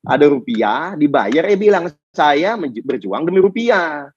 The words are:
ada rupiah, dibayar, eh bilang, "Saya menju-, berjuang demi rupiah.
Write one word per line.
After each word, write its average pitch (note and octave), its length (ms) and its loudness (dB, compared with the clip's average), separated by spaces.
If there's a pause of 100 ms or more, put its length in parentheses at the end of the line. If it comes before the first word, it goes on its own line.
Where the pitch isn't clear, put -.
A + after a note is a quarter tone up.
ada C#3 160 4
rupiah, B2+ 720 0
dibayar, C#3+ 480 0
eh G#3 80 2
bilang, F#3+ 400 0 (240)
"Saya D#3+ 400 2
menju-, B2 240 -8
berjuang B2 480 -4
demi F#3 160 4
rupiah. F#3 720 -2